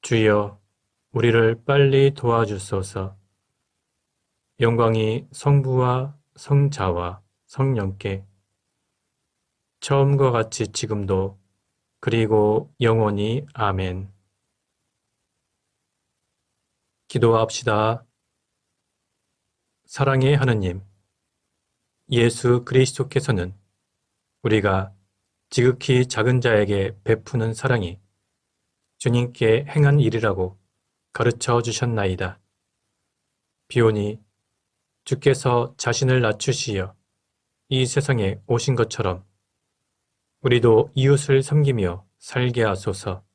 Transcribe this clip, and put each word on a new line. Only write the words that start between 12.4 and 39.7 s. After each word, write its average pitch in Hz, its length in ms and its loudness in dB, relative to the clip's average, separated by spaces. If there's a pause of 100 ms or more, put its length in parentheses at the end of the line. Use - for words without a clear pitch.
영원히. 113 760 0
아멘. 95 580 -4 (3000)
기도합시다. 113 960 0 (1800)
사랑의 135 500 2
하느님, 101 480 0 (1300)
예수 120 520 2
그리스도께서는 127 960 -2 (840)
우리가 98 520 0 (560)
지극히 127 560 0
작은 123 360 0
자에게 104 640 0
베푸는 113 480 -2
사랑이 107 440 -2 (1000)
주님께 120 720 0
행한 143 320 4
일이라고 107 580 -2 (540)
가르쳐 120 480 0
주셨나이다. 104 800 -4 (1300)
비오니 107 500 0 (840)
주께서 127 720 0
자신을 127 420 0
낮추시어 107 720 -4 (760)
이 131 160 0
세상에 117 600 -2
오신 123 280 0
것처럼 98 500 -4 (1160)